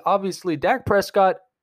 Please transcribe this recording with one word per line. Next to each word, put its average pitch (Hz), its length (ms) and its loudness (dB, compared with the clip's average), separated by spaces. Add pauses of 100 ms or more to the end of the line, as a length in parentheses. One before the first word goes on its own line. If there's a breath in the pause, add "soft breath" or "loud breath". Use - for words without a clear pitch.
obviously 180 520 -2
Dak 214 280 -2
Prescott, 196 520 2 (260)